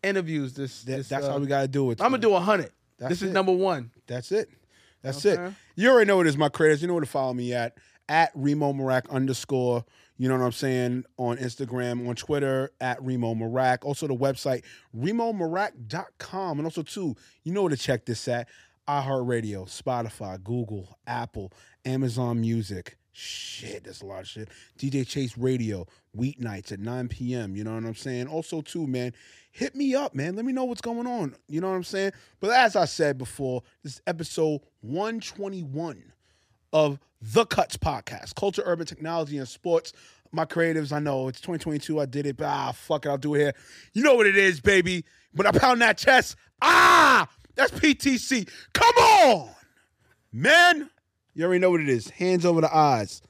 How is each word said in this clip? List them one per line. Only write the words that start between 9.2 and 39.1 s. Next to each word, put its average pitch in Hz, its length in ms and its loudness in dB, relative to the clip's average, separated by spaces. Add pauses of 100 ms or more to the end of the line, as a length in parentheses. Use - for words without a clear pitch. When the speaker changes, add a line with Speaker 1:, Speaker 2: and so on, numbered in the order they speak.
Speaker 2:
You 127 100 -2
know 131 80 2
what 127 80 0
I'm 120 80 0
saying? 127 520 -2 (120)
On 120 220 -4
Instagram, 123 680 -6
on 120 60 -6
Twitter, 139 560 -4 (100)
at 123 220 -6
Remo 120 320 -4
Marac. 123 500 -2
Also 143 220 -6
the 139 80 -2
website, 131 480 -2 (300)
remo 220 400 -4
marac 185 400 -4 (160)
dot 165 200 -10 (100)
com. 185 420 -6
And 160 60 -4
also, 165 160 -6
too, 151 340 -8 (260)
you 165 100 -6
know 202 100 0
where 180 80 2
to 143 60 0
check 127 280 -2
this - 240 -6
at. 120 180 -4 (400)
iHeartRadio, 123 840 -4
Spotify, 104 760 -8
Google, 107 520 -8 (120)
Apple, 117 420 -10 (340)
Amazon 123 560 -2
Music. 110 580 -6 (120)
Shit, - 720 -14
that's 98 180 -18
a 101 40 -16
lot 95 140 -12
of 92 80 -18
shit. 107 200 -14 (280)
D 139 140 -6
J 135 140 -2
Chase 131 320 -8
Radio, 117 500 -4 (300)
weeknights 113 540 -8
at 101 80 -12
nine 123 300 -8
P 123 260 -8
M. 101 220 -8
You 107 80 -8
know 110 100 -8
what 113 100 -8
I'm 113 100 -8
saying? 127 340 -8
Also, 160 320 -8
too, 160 260 -8
man, 123 260 -4 (380)
hit - 240 -8
me 269 200 -2
up, 277 200 -4
man. 156 220 -6
Let 226 80 -6
me 262 80 -4
know 262 120 -4
what's 240 180 -8
going 233 240 -6
on. 214 280 -6 (140)
You 156 120 -6
know 190 100 -4
what 190 60 -2
I'm 180 80 -6
saying? 196 280 -4 (260)
But 196 120 -4
as 240 260 4
I 180 80 4
said 143 340 0
before, 127 440 -8 (200)
this 139 120 -16
is - 120 -20
episode 160 540 -2 (220)
one 202 380 -6
twenty-one 165 920 -10 (600)
of 151 260 2 (220)
The 110 240 2
Cuts - 320 -2
Podcast. - 580 -6
Culture, 196 300 -2
urban 170 220 -2
technology, 156 500 -6